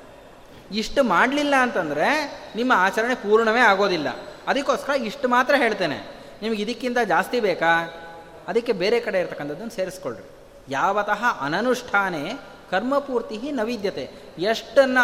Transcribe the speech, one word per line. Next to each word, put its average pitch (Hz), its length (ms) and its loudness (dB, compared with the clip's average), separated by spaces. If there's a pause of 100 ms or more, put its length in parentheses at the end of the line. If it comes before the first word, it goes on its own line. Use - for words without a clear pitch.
(760)
ಇಷ್ಟು 220 300 0
ಮಾಡ್ಲಿಲ್ಲ 262 520 2
ಅಂತಂದ್ರೆ 226 760 0 (240)
ನಿಮ್ಮ 247 200 0
ಆಚರಣೆ 208 380 2
ಪೂರ್ಣವೇ 220 460 4
ಆಗೋದಿಲ್ಲ. 190 480 4 (400)
ಅದಕ್ಕೋಸ್ಕರ 262 440 0
ಇಷ್ಟು 254 360 -2
ಮಾತ್ರ 254 260 4
ಹೇಳ್ತೇನೆ, 190 420 0 (460)
ನಿಮ್ಗೆ 214 200 -2
ಇದಕ್ಕಿಂತ 240 360 -2
ಜಾಸ್ತಿ 190 420 2
ಬೇಕಾ? 165 540 2 (540)
ಅದಕ್ಕೆ 226 240 0
ಬೇರೆ 202 280 0
ಕಡೆ 196 200 -2
ಇರ್ತಕ್ಕಂಥದ್ದನ್ನು 160 500 -8
ಸೇರಿಸ್ಕೊಳ್ರಿ. 151 600 -8 (380)
ಯಾವತಃ 196 560 0 (160)
ಅನನುಷ್ಠಾನೇ 202 1000 -2 (300)
ಕರ್ಮಪೂರ್ತಿ 240 840 -2
ನ 269 100 -2
ವಿದ್ಯತೆ. 202 480 -4 (280)
ಎಷ್ಟನ್ನ 254 640 2